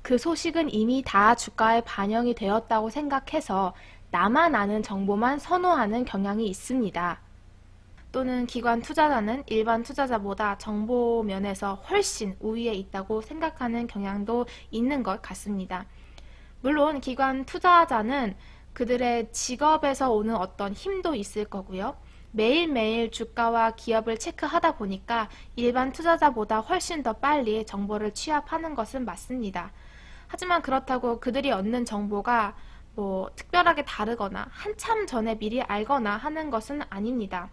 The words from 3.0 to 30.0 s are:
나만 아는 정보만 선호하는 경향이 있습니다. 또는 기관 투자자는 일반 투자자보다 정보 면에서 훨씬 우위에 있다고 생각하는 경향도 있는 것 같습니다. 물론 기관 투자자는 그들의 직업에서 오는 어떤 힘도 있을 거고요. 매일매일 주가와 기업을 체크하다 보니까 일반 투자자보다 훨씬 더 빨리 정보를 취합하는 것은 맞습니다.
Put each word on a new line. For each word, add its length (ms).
나만 440
아는 280
정보만 560
선호하는 680
경향이 420
있습니다. 760
또는 360
기관 340
투자자는 640
일반 380
투자자보다 760
정보 640
면에서 540
훨씬 500
우위에 340
있다고 480
생각하는 640
경향도 600
있는 320
것 180
같습니다. 640
물론 400
기관 440
투자자는 880
그들의 580
직업에서 800
오는 240
어떤 380
힘도 400
있을 320
거고요. 520
매일매일 800
주가와 600
기업을 460
체크하다 600
보니까 500
일반 360
투자자보다 680
훨씬 420
더 100
빨리 520
정보를 480
취합하는 640
것은 300
맞습니다. 680